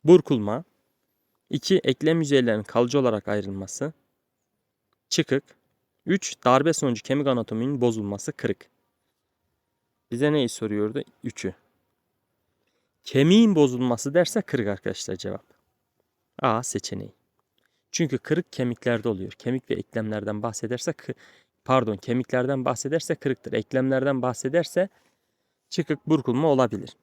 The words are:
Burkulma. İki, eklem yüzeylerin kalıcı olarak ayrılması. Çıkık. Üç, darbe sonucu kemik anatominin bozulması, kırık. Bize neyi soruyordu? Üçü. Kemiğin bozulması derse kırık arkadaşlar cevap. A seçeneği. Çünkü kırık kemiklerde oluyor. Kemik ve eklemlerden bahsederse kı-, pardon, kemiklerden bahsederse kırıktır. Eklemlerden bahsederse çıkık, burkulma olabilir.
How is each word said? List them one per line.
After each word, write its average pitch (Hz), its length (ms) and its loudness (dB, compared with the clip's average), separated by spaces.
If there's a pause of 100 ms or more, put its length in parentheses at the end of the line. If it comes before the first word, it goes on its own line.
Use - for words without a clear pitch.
Burkulma. 143 600 4 (840)
İki, 175 280 0
eklem 156 420 0
yüzeylerin 127 420 2
kalıcı 120 360 0
olarak 113 300 0
ayrılması. 101 640 -6 (1160)
Çıkık. 139 360 -2 (640)
Üç, - 380 -4
darbe 135 280 4
sonucu 123 300 -2
kemik 139 240 -2
anatominin 123 540 -2
bozulması, 110 520 -2
kırık. - 380 -6 (1400)
Bize 139 220 2
neyi 135 160 2
soruyordu? 107 540 -4 (220)
Üçü. 95 300 -8 (1500)
Kemiğin 190 500 6
bozulması 127 600 2
derse 165 280 2
kırık 113 260 -2
arkadaşlar 95 480 -6
cevap. - 280 -8 (960)
A 120 200 0
seçeneği. - 580 -8 (720)
Çünkü 139 260 -2
kırık - 340 -2
kemiklerde 120 560 -2
oluyor. 95 240 -4
Kemik - 380 -6
ve - 40 2
eklemlerden 107 680 -6
bahsederse 120 500 -6
kı-, - 220 -12 (500)
pardon, 117 320 2
kemiklerden 127 680 -2
bahsederse 139 500 -2
kırıktır. - 380 -4
Eklemlerden 131 680 0
bahsederse 151 680 -2 (840)
çıkık, - 360 -4
burkulma 147 420 2
olabilir. 117 540 2